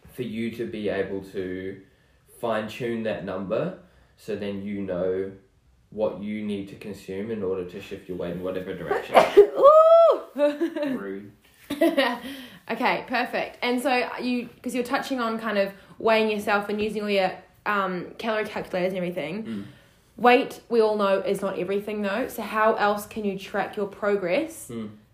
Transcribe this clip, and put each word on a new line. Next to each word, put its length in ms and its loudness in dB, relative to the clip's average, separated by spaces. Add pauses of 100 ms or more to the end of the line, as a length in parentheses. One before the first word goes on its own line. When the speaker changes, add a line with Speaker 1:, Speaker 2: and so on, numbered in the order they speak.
(140)
Speaker 1:
for 100 -6
you 260 -4
to 160 -6
be 240 -6
able 320 -4
to 580 -8 (640)
fine-tune 600 -4
that 200 -4
number, 540 -4 (400)
so 180 -6
then 280 -6
you 180 -6
know 500 -2 (600)
what 300 -2
you 220 -6
need 260 -6
to 60 -16
consume 560 -10
in 120 -6
order 220 -2
to 140 -12
shift 300 -14
your 80 -8
weight 140 -6
in 100 -6
whatever 320 -6
direction. 420 -2
Speaker 2:
<laughs> 220 6
Ooh! 840 8 (140)
<laughs> 600 0
Speaker 1:
Rude. 340 -10 (380)
Speaker 2:
<laughs> 480 2 (520)
Okay, 380 0
perfect. 540 -2
And 200 0
so 280 0 (120)
you, 280 -2 (120)
'cause 140 -6
you're 80 -2
touching 380 -2
on 180 -2
kind 180 -2
of 140 2 (280)
weighing 300 4
yourself 380 0
and 140 -2
using 200 -4
all 80 -4
your, 220 2 (340)
um, 420 -2 (100)
calorie 260 -2
calculators 460 -4
and 80 -4
everything. 480 -6
Speaker 1:
Mm. 180 -8 (540)
Speaker 2:
Weight, 500 6
we 140 4
all 160 4
know, 220 4
is 220 -2
not 160 -4
everything, 440 -4
though. 260 -2
So 140 -10
how 320 2
else 320 0
can 180 -8
you 160 -2
track 380 -6
your 100 -2
progress 840 -2
Speaker 1:
Mm. 200 -8 (240)